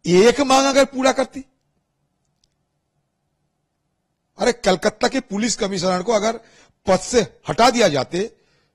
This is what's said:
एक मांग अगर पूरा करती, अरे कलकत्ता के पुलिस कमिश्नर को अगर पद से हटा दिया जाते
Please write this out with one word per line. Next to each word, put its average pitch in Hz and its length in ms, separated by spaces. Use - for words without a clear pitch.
एक 202 360
मांग 269 260
अगर 269 180
पूरा 262 280
करती, 262 320
अरे 226 140
कलकत्ता 208 560
के 262 120
पुलिस 208 360
कमिश्नर 185 460
को 214 100
अगर 220 260
पद 185 140
से 247 200
हटा 220 220
दिया 226 180
जाते 147 360